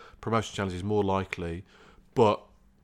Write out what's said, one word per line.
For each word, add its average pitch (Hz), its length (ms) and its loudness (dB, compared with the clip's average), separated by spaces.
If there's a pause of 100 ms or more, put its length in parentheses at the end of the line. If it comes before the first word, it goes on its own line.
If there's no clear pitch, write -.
(220)
Promotion 110 340 -2
Challenge 95 200 -2
is 90 80 -8
more 104 200 2
likely, 92 600 -4 (480)
but 107 300 4 (400)